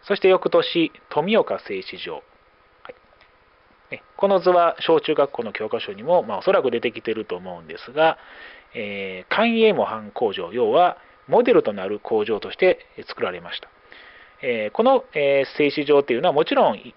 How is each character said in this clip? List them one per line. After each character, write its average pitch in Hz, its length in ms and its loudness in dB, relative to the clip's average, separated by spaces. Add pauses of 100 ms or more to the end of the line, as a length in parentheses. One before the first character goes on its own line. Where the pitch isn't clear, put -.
そ - 120 -2
し 190 60 -6
て 190 80 4
翌 180 220 2
年、 165 420 0 (160)
富 180 280 0
岡 98 220 0
製 98 200 -8
糸 - 180 -14
場。 85 180 -12
は 69 60 -12 (680)
い。 - 40 -20 (960)
ね、 - 140 -16 (120)
こ 202 120 0
の 196 100 4
図 175 120 2
は 170 280 4
小 160 220 4
中 156 140 -2
学 143 160 2
校 - 120 -8
の 107 100 -8
教 110 160 -6
科 113 120 -4
書 - 120 -10
に 101 120 -14
も、 170 180 2
ま 208 140 -6
あ、 - 20 -6
お - 40 -10
そ 190 100 2
ら 180 100 2
く - 80 0
出 117 100 -2
て 120 120 -4
き 110 100 -14
て - 80 -6
い 110 40 -2
る 107 100 -6
と 90 100 -8
思 90 240 -12
う - 20 -16
ん 82 60 -20
で 80 100 -14
す - 160 -18
が、 156 260 2 (540)
え 98 560 -10
ー、 - 60 -4
官 226 240 0
営 220 140 4
模 123 120 2
範 107 280 -8
工 - 200 -2
場、 87 200 -10
要 117 180 0
は 170 260 4 (300)
モ 190 160 2
デ 247 100 2
ル 170 120 4
と 107 80 -2
な 95 160 -8
る 104 100 -4
工 107 260 -2
場 107 140 -2
と 98 140 -10
し - 40 -14
て - 300 2 (220)
作 - 140 -8
ら 92 100 -4
れ 87 80 -12
ま 87 120 -16
し - 80 -12
た。 - 80 -20 (760)
え 113 280 -4
ー、 - 0 -
こ - 140 0
の、 262 280 4
え 139 340 2
ー、 - 120 -16
製 147 80 4
糸 143 180 -2
場 143 180 6
と 135 120 0
い 117 40 0
う 143 40 -2
の 180 60 2
は 156 40 2
も 147 140 2
ち 294 80 -2
ろ 190 180 4
ん 98 60 -8 (180)